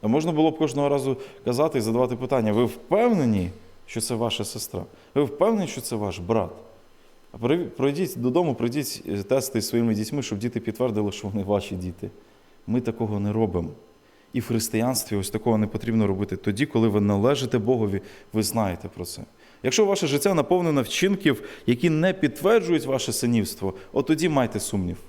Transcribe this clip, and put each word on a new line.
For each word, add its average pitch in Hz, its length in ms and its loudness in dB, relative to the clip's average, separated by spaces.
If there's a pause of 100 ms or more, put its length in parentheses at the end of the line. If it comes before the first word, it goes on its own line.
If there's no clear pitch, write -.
А 107 60 -2
можна 156 240 2
було 156 200 4
б 160 60 -8
кожного 143 320 0
разу 135 280 0 (280)
казати 135 320 2
і 120 40 2
задавати 120 340 2
питання: 120 360 0
«Ви 117 140 4
впевнені, 139 840 2 (360)
що - 160 -8
це 123 140 -4
ваша 110 280 -2
сестра? 98 400 -8 (320)
Ви 143 80 4
впевнені, 196 440 0
що - 140 -8
це - 140 -6
ваш 101 240 -4
брат?» 90 320 0 (800)
А - 60 -16
при-, 147 280 2
пройдіть 143 520 -2
додому, 127 380 2
пройдіть, 127 520 -4
е, 98 160 -4
тести 131 380 0
зі 107 60 -4
своїми 117 260 2
дітьми, 107 280 -2
щоб 107 180 -6
діти 117 200 -4
підтвердили, 104 520 -2
що - 160 -10
вони 101 160 -4
ваші 98 320 0
діти. 90 340 -8 (580)
Ми 123 140 0
такого 110 380 -4
не 104 140 -2
робимо. 90 360 0 (640)
І 123 60 0
в 117 60 -6
християнстві 113 680 -2
ось 98 140 -2
такого 110 280 0
не 107 100 2
потрібно 110 400 0
робити. 98 300 -2
Тоді, 107 280 0
коли 113 220 2
ви 104 140 4
належите 117 560 2
Богові, 107 440 0 (320)
ви 110 100 2
знаєте 98 440 -2
про - 180 -10
це. - 160 -12 (420)
Якщо 202 220 4
ваше 196 220 0
життя 143 260 2
наповнене 165 480 2
вчинків, 180 640 2 (220)
які 127 240 4
не 160 240 2
підтверджують 170 720 2
ваше 131 280 0
синівство, 110 600 0 (180)
от 135 160 0
тоді 160 220 2
майте 127 300 0
сумнів. 90 380 -4 (120)